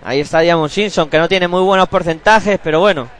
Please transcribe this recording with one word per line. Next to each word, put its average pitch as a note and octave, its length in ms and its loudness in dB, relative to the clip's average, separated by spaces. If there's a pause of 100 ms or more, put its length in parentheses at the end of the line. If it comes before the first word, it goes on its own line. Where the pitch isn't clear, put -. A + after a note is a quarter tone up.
Ahí C3 200 -4
está D3+ 180 -2
Diamond E3 320 0
Simpson, F#3 380 -2
que D#3 80 0
no E3 100 2
tiene F3+ 220 0
muy F3+ 120 0
buenos F#3+ 280 2
porcentajes, F#3+ 760 0
pero D#3+ 160 0
bueno. E3 300 0 (100)